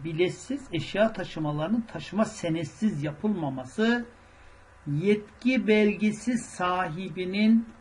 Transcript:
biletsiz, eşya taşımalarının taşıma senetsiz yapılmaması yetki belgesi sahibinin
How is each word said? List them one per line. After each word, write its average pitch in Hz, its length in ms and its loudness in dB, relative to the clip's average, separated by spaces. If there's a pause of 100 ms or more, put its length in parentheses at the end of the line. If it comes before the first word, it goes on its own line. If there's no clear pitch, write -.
biletsiz, 170 680 -2
eşya 196 420 0
taşımalarının 160 680 -2
taşıma 190 440 -2
senetsiz 165 800 -2
yapılmaması 175 1000 -2 (840)
yetki 208 800 0
belgesi 214 720 2
sahibinin 185 1300 0 (120)